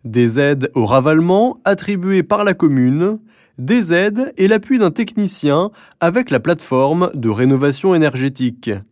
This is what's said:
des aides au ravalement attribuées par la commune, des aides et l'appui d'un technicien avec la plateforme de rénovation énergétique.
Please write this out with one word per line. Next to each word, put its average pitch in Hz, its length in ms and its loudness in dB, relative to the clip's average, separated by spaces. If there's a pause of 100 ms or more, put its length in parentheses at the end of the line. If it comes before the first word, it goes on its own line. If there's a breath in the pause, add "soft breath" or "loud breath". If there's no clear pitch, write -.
des 117 340 2
aides 143 360 0
au 117 100 2
ravalement 160 800 2
attribuées 196 560 0
par 208 220 -2
la 196 100 0
commune, 151 640 0 (420 soft breath)
des 170 340 0
aides 208 420 0
et 190 120 2
l'appui 220 320 2
d'un 190 100 2
technicien 185 800 -2 (300 soft breath)
avec 185 320 0
la 127 80 0
plateforme 160 760 0
de 113 160 -4
rénovation 135 640 0
énergétique. 131 800 -2 (200)